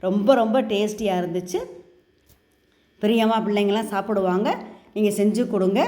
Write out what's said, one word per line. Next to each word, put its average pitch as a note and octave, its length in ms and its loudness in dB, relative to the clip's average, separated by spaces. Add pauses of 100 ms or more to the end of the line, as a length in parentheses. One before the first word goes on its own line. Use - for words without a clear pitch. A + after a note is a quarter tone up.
ரொம்ப, G3+ 240 0 (120)
ரொம்ப A3 160 2 (140)
டேஸ்டியாக G#3 500 -2
இருந்துச்சு. F3+ 380 -4 (1400)
பிரியமா A3+ 440 2
பிள்ளைங்களாம் G#3 480 0
சாப்பிடுவாங்க. G3 560 0 (460)
நீங்க G#3 240 2
செஞ்சு G#3 240 2 (100)
கொடுங்க. G3 340 2